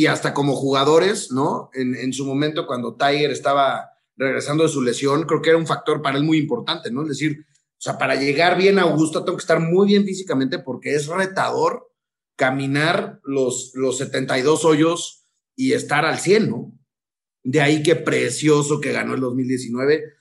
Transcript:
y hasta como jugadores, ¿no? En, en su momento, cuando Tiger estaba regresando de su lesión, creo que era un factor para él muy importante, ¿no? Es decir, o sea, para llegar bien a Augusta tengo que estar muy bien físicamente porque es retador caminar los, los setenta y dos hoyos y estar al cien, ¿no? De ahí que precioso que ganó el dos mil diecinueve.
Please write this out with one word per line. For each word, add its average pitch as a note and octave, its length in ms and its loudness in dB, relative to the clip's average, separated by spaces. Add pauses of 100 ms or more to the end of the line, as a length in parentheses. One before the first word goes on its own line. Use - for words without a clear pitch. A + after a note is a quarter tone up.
y D3+ 60 4
hasta C#3 260 0
como C#3+ 220 0
jugadores, D3 760 2
¿no? D3+ 440 -2
En, B2+ 200 -2
en B2+ 200 -4
su C#3 100 -6
momento, C#3 420 -2
cuando A#2+ 300 -6
Tiger C#3+ 340 2
estaba C3 600 0 (260)
regresando C3+ 460 -2
de D#3 80 4
su C3+ 120 -2
lesión, C#3 420 0
creo D#3 180 0
que D#3 80 4
era E3 80 6
un E3 80 -4
factor D3 340 -2
para C#3 160 -2
él C#3+ 80 0
muy D#3+ 140 2
importante, A#2+ 520 -4
¿no? C3 120 -4
Es D#3 60 -6
decir, D3 320 -4
o - 400 -20
sea, C3+ 180 -6
para C3+ 160 -2
llegar C#3+ 420 2
bien F#3+ 220 4
a F#3 40 2
Augusta D#3 420 0
tengo F3+ 120 -4
que - 60 -10
estar E3 180 2
muy F3 260 2
bien G3+ 180 4
físicamente C#3 540 -4
porque C3 360 -6
es D3 120 -2
retador E3+ 840 -2 (460)
caminar C#3 880 0
los, C3+ 500 -2
los C3 240 -2
setenta C3+ 400 -4
y B2 40 -2
dos D3+ 220 2
hoyos D#3+ 640 2 (300)
y C4 160 0
estar D3 320 0
al D3 140 -2
cien, F#3+ 320 2
¿no? - 280 -10 (640)
De C3+ 200 0
ahí D3 200 2
que D#3+ 140 4
precioso D3 840 0
que C3 120 -4
ganó A#2+ 220 -2
el B2+ 60 -2
dos B2+ 140 -2
mil B2+ 140 -2
diecinueve. C3 560 0 (160)